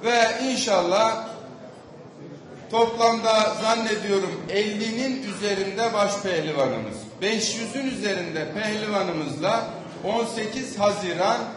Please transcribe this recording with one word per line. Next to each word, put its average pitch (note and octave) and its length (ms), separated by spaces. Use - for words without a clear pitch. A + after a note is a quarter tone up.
Ve A#3 240
inşallah G#3 840
toplamda A3+ 920
zannediyorum G#3 880
ellinin G#3+ 840
üzerinde G3+ 600
baş G3+ 180
pehlivanımız, C#3 720
beş A3 340
yüzün A#3 320
üzerinde F3+ 680
pehlivanımızla G3+ 1120
on A3 220
sekiz A3 540
Haziran F#3 580